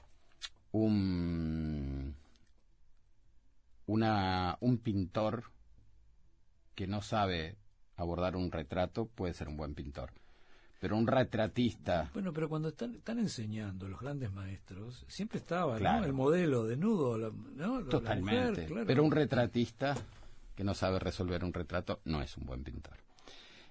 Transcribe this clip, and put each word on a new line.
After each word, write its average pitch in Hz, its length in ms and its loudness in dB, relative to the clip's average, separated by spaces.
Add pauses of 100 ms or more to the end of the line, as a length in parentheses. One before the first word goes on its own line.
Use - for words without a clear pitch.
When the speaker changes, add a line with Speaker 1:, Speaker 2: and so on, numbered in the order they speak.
(720)
Speaker 1:
un, 80 1400 0 (1700)
una, 98 760 2
un 123 180 4
pintor 107 680 0 (1300)
que 95 120 -4
no 101 160 -2
sabe 92 540 0 (400)
abordar 87 400 0
un 90 160 0
retrato 90 540 -2
puede 90 280 -4
ser 73 140 -8
un 73 80 -6
buen 73 180 -4
pintor. 69 380 -10 (680)
Pero 95 160 -2
un 113 120 4
retratista - 1080 2
Speaker 2:
Bueno, 190 180 -4
pero 156 160 -2
cuando 156 200 -2
están, 233 260 -6
están 226 240 -6
enseñando 107 720 -4
los 92 120 -8
grandes 131 320 -4
maestros, 98 760 -10
siempre 196 300 -6
estaba, 170 340 -2
¿no? 110 80 -2
Speaker 1:
Claro. 101 240 4
Speaker 2:
El 139 80 0
modelo 135 520 4
desnudo, 135 540 2
la, 110 120 -2 (260)
¿no? 226 240 -2
La, - 40 -4
la - 60 -8
Speaker 1:
Totalmente. 110 600 2
Speaker 2:
mujer, 87 160 -2
claro. 98 200 -2
Speaker 1:
Pero 135 180 6
un 151 60 6
retratista 123 840 2 (580)
que 98 80 -6
no 98 120 2
sabe 95 260 2
resolver 87 420 -2
un 90 100 -2
retrato 87 520 -4
no 76 180 0
es - 140 -8
un 67 100 -8
buen 64 160 -6
pintor. - 340 -12 (760)